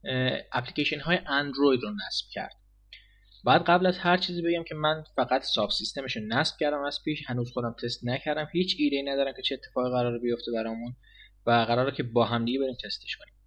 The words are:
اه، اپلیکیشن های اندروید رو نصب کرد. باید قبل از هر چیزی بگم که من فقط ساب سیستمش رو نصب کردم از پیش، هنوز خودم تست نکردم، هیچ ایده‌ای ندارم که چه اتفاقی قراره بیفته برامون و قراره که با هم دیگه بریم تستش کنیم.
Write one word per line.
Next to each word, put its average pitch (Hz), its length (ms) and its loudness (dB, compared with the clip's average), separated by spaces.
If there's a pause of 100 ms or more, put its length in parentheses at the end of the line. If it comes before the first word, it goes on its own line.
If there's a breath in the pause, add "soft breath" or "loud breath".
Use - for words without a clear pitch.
اه، 131 340 -2 (140)
اپلیکیشن 143 480 -2
های 165 260 0
اندروید 139 560 2
رو 107 80 -6
نصب - 420 -8
کرد. - 240 -8 (880 loud breath)
باید 151 180 6
قبل 180 240 6
از 180 120 2
هر 175 180 4
چیزی 175 260 -2
بگم 170 220 0
که 165 100 -10
من 156 300 0 (120)
فقط 135 260 2
ساب 104 280 0
سیستمش 127 460 -4
رو 110 100 -6
نصب 135 340 0
کردم 147 220 0
از 143 220 -4
پیش، 151 220 -2
هنوز 120 260 -4
خودم 120 300 -4
تست 120 220 -6
نکردم، 147 480 -2
هیچ 185 260 0
ایده‌ای 139 240 2
ندارم 139 340 0
که 131 60 -12
چه - 120 -2
اتفاقی 127 360 -2
قراره 123 280 0
بیفته 120 340 -2
برامون 113 440 -4 (500 loud breath)
و 120 40 2
قراره 117 420 4
که 147 100 -4
با 117 220 4
هم 117 200 0
دیگه 123 140 0
بریم 131 260 -2
تستش - 320 -10
کنیم. - 180 -20 (120)